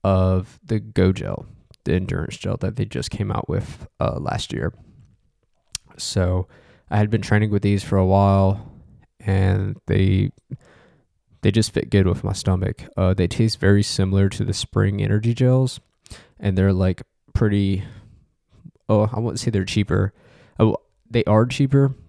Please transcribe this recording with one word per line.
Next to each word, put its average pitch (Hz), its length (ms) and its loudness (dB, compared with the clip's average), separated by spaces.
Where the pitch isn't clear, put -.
of 92 600 2
the 110 160 -4
Go 95 320 2
Gel, - 340 -6
the - 100 0
endurance 90 420 -4
gel - 220 -6
that - 180 -6
they 147 100 -4
just - 260 -8
came 101 200 -6
out - 160 -4
with, - 400 -6
uh, - 200 -2
last - 320 -6
year. - 220 -6
So 92 500 -2
I 107 80 -2
had 104 140 2
been 107 100 0
training 107 300 0
with 101 100 0
these 101 220 0
for 98 140 -2
a 95 80 4
while, 98 640 2
and 98 680 0
they, 95 460 2
they 107 100 2
just 110 200 0
fit - 200 -4
good 95 160 4
with 87 160 -2
my 98 100 -4
stomach. 95 500 -4
Uh, 92 160 2
they 92 140 0
taste - 320 0
very 101 240 4
similar 98 460 0
to - 140 -6
the 101 100 -2
Spring 101 480 -2
Energy 107 340 0
gels, 131 440 2
and 95 180 0
they're, 95 160 4
like, 92 300 0
pretty, 101 500 2
oh, 107 240 2
I 107 60 -4
wouldn't 113 200 -4
say 117 120 -2
they're 98 120 -2
cheaper. 98 500 0
Oh, 107 180 4
they 113 160 0
are 110 200 4
cheaper 135 500 2